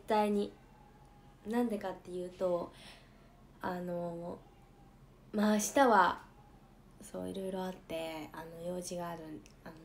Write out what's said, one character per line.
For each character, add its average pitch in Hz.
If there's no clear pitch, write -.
対 208
に。 202
な 233
ん 240
で 214
か 196
っ 180
て -
い 180
う 180
と、 175
あ 180
の、 170
ま 214
あ、 214
明 214
日 240
は、 214
そ 185
う、 185
い 185
ろ 190
い 185
ろ 190
あ 190
っ 185
て、 160
あ 160
の、 165
用 180
事 175
が 170
あ 170
る、 165
あ 170
の 165